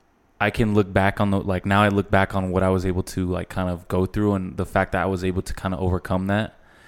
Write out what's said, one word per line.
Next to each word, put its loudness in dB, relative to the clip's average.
I 2
can 0
look 2
back 2
on 2
the, 2
like, -4
now 4
I 6
look 0
back 2
on -2
what 0
I 4
was 2
able -2
to, -4
like, -4
kind -4
of -8
go 2
through 2
and -4
the -4
fact -2
that 0
I 0
was -2
able 0
to -6
kind -4
of -4
overcome -2
that. 0